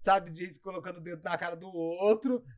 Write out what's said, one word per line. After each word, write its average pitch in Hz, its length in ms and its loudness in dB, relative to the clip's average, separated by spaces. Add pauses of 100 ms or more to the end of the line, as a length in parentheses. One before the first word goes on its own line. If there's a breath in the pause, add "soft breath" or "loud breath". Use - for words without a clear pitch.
sabe? 190 300 4
De 170 140 -6
gente 185 140 -12
colocando 180 380 -10
o 170 40 -14
dedo 165 220 -10
na 175 140 -2
cara 170 180 -6
do 165 120 -14
outro. 196 760 2 (140 loud breath)